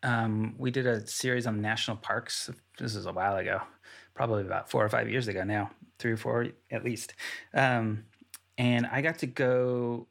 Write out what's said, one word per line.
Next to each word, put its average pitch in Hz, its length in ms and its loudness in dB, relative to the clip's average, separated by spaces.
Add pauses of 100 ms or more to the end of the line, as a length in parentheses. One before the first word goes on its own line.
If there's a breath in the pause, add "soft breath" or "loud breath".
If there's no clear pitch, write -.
Um, 113 540 0
we 131 120 -2
did 127 160 0
a 113 220 0
series 123 400 0
on 107 140 0
national 110 360 0
parks. - 520 -4 (280)
This 123 160 -4
is 101 120 -6
a 92 80 -4
while 95 240 2
ago, 95 240 0 (540 loud breath)
probably 113 260 0
about 95 280 -4
four 113 140 4
or 107 60 4
five 113 200 0
years 120 200 0
ago 92 160 -2
now, 104 260 -2 (260)
three 117 140 0
or 110 60 0
four 117 300 0 (220)
at 117 140 -4
least. 117 300 -4 (400 loud breath)
Um, 113 500 2 (540)
and 123 280 4
I 123 160 -2
got 160 180 0
to 151 80 -2
go 123 840 2